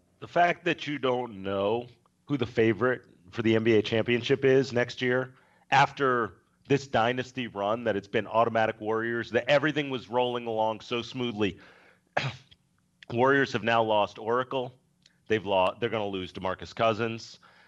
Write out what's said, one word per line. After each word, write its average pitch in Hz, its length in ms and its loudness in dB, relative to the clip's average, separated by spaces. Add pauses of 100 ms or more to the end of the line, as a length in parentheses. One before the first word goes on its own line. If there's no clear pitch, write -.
(200)
The - 80 -16
fact 175 380 0
that 170 220 -4
you 147 100 -6
don't 123 460 -4
know 101 440 -2 (380)
who 143 120 -4
the 117 100 -2
favorite 113 560 0 (260)
for 117 140 -8
the 110 120 4
N 110 80 2
B 113 120 4
A 104 80 6
championship 120 600 0
is 131 300 4
next 120 280 -2
year, 127 340 -2 (340)
after 131 640 2 (340)
this 139 180 2
dynasty 123 640 -2
run 104 380 -2
that 104 100 2
it's 98 140 -6
been 104 180 -2
automatic 110 540 2
Warriors, 113 500 -4
that 120 180 0
everything 147 400 2
was 107 200 -8
rolling 120 380 -2
along 110 340 -2
so 120 200 -4
smoothly. 113 560 -2 (600)
<clears throat> - 40 -2 (920)
Warriors 131 400 4
have 107 100 -2
now 117 200 4
lost 107 360 0
Oracle. 127 560 -4 (540)
They've 107 160 0
lo-, 95 340 2
they're 120 80 -2
gonna 104 200 -2
lose 95 260 -6
DeMarcus 92 420 -6
Cousins. 113 640 -2 (280)